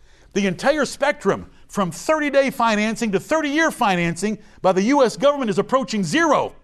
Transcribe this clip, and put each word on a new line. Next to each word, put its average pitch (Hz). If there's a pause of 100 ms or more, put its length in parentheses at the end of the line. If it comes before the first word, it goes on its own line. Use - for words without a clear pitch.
(340)
The 202
entire 269
spectrum 208 (160)
from 190
thirty-day 285
financing 220
to 185
thirty-year 302
financing 190 (240)
by 180
the 185
U 269
S 226
government 269
is 180
approaching 214
zero. 190